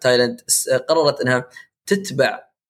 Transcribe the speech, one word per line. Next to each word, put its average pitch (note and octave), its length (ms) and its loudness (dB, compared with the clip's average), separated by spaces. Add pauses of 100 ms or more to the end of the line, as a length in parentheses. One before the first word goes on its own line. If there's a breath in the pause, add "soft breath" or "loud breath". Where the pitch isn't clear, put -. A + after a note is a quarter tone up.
تايلاند B2 460 2
س-، - 220 -2
قررت C#3+ 520 0
أنها B2 280 0 (360 loud breath)
تتبع C#3 540 -2 (300)